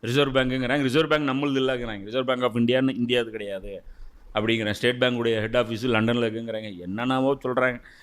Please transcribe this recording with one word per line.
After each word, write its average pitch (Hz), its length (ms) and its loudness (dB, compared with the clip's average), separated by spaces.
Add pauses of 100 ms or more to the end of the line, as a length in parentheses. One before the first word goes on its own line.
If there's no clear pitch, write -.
ரிசர்வ் 131 340 2
பேங்க்குங்கிறாங்க, 131 460 2
ரிசர்வ் 143 280 2
பேங்க் 151 200 2
நம்மளது 135 320 0
இல்லைங்கிறாங்க. 120 420 -2
ரிசர்வ் 120 220 -2
பேங்க் 127 180 0
ஆஃப் 117 120 0
இந்தியான்னு 127 400 4
இந்தியாவது 120 340 0
கிடையாது 98 540 -10 (500)
அப்படிங்கிறாங்க. 107 380 0
ஸ்டேட் 123 320 0
பேங்குடைய 117 360 2
ஹெட் 113 160 -2
ஆஃபீஸ் 113 300 0
லண்டன்ல 117 400 2
இருக்குங்கிறாங்க. 110 520 -6
என்னென்னவோ 127 680 -2
சொல்றாங்க, 127 380 -2 (220)